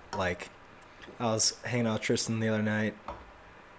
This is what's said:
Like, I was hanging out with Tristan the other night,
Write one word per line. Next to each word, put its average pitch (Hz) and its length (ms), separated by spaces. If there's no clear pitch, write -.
Like, 90 320
I 123 60
was 110 380
hanging 117 240
out 110 60
with 107 100
Tristan 113 360
the 110 100
other 107 120
night, 107 320